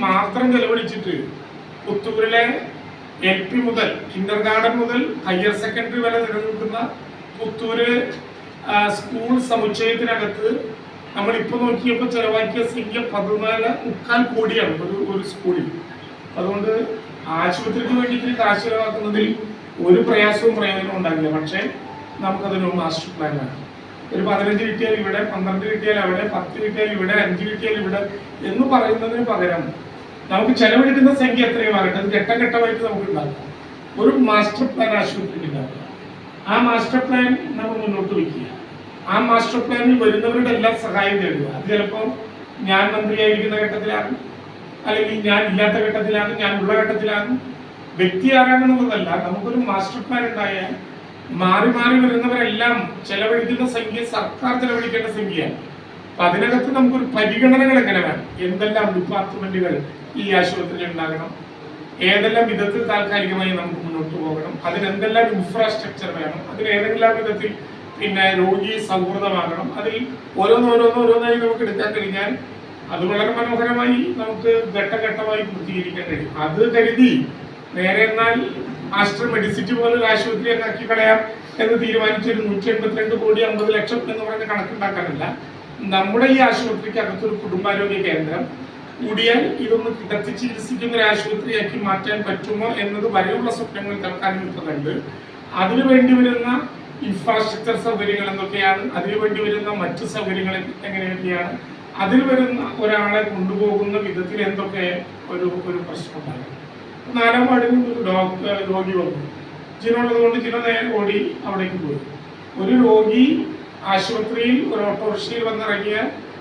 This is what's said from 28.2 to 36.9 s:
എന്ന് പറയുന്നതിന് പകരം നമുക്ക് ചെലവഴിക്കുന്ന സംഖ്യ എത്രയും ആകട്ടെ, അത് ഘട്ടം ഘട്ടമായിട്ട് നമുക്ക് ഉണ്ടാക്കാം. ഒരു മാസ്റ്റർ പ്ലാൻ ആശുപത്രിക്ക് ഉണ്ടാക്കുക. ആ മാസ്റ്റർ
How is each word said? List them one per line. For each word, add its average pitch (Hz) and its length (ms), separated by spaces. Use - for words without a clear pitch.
എന്ന് 240 240
പറയുന്നതിന് 226 580
പകരം 180 320
നമുക്ക് 220 300
ചെലവഴിക്കുന്ന 262 500
സംഖ്യ 240 260
എത്രയും 226 300
ആകട്ടെ, 185 220
അത് 196 160
ഘട്ടം 226 260
ഘട്ടമായിട്ട് 226 420
നമുക്ക് 196 260
ഉണ്ടാക്കാം. 147 380
ഒരു 262 120
മാസ്റ്റർ 208 460
പ്ലാൻ 220 260
ആശുപത്രിക്ക് 165 500
ഉണ്ടാക്കുക. 143 340
ആ 208 80
മാസ്റ്റർ 233 400